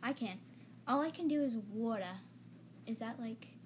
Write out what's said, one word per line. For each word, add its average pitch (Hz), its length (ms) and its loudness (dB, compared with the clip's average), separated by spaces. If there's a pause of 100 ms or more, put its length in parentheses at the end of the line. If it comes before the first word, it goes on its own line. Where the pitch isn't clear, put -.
I 240 120 0
can. 214 260 -2 (480)
All 269 140 6
I 311 100 4
can 339 160 0
do 294 140 6
is 269 140 6
water. 208 600 0 (680)
Is 226 140 -2
that, 226 200 -4
like 226 280 -6 (180)